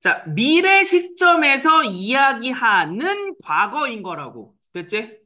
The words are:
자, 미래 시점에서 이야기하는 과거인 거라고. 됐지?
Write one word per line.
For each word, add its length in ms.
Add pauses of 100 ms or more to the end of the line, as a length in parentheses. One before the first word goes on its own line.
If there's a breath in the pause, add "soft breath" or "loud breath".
자, 260
미래 560
시점에서 1000
이야기하는 1600
과거인 600
거라고. 520 (180)
됐지? 520